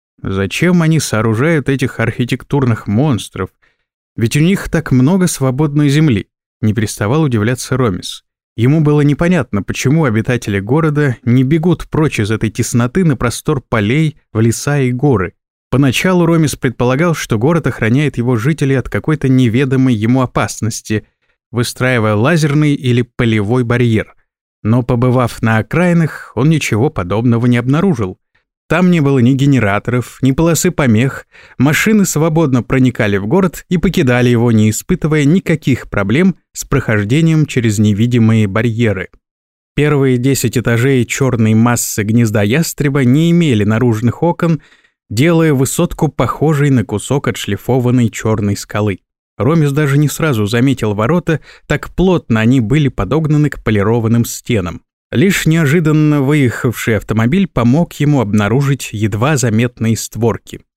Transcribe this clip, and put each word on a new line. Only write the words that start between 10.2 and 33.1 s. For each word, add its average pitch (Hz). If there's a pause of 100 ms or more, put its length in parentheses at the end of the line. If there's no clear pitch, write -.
города 143
не 127
бегут 160
прочь 156
из 104
этой 110
тесноты 123
на 147
простор 117
полей, 123 (160)
в 110
леса 117
и 127
горы. 123 (380)
Поначалу 165
Ромис 165
предполагал, 131
что -
город 151
охраняет 131
его 123
жителей 135
от 123
какой-то 139
неведомой 131
ему 113
опасности, 110 (460)
выстраивая 117
лазерный 147
или 123
полевой 113
барьер. 117 (480)
Но, 117
побывав 123
на 110
окраинах, 170
он 131
ничего 135
подобного 113
не 123
обнаружил. 123 (500)
Там 180
не 175
было 139
ни 123
генераторов, 123
ни 131
полосы 165
помех, 127 (320)
машины 196
свободно 156
проникали 123